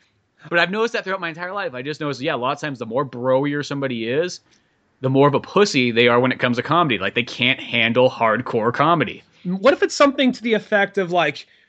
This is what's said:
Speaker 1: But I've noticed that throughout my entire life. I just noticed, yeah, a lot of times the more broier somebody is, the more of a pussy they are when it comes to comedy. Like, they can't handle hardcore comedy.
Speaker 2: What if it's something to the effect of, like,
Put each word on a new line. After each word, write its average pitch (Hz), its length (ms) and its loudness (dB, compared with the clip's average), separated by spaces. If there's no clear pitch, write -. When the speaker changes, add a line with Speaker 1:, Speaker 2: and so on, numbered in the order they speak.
Speaker 1:
But 170 100 0
I've 175 100 2
noticed 220 260 -2
that 196 100 -6
throughout 190 160 -6
my 170 80 -6
entire 175 240 -12
life. 190 200 -6
I 127 80 -8
just 147 200 -8
noticed, 143 180 -6
yeah, 156 160 -2
a - 20 -4
lot 123 140 -2
of 143 80 -4
times 143 200 -8
the 120 60 -8
more 120 200 -2
broier 131 580 -2
somebody 131 460 -6
is, 170 320 -4
the 131 100 -2
more 135 200 6
of 135 40 -4
a 135 60 2
pussy 151 520 0
they 120 180 6
are 120 100 4
when 127 140 2
it - 60 -10
comes 120 180 2
to 123 60 -2
comedy. 151 340 2
Like, 95 180 -4
they 120 80 0
can't 123 380 -2
handle 120 480 2
hardcore 117 640 0
comedy. 147 500 2
Speaker 2:
What 196 280 2
if 349 80 -2
it's - 140 -2
something 277 380 2
to - 100 -14
the 226 120 0
effect 202 420 -2
of, 180 160 -4
like, 156 340 -2